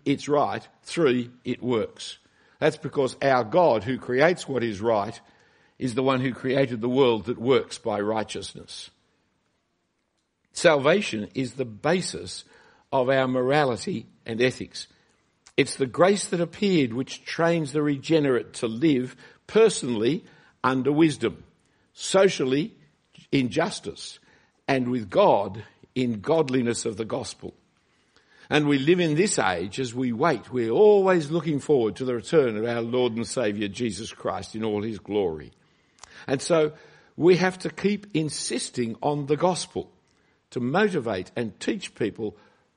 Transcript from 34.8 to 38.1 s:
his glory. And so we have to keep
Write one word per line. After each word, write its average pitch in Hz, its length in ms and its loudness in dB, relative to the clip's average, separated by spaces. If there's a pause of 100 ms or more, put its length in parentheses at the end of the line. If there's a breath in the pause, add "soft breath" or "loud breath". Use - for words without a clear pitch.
his 107 160 -6
glory. 87 540 -4 (760 loud breath)
And 135 160 -2
so 156 300 2 (440 loud breath)
we 170 200 6
have 185 240 0
to - 100 -6
keep 202 440 -4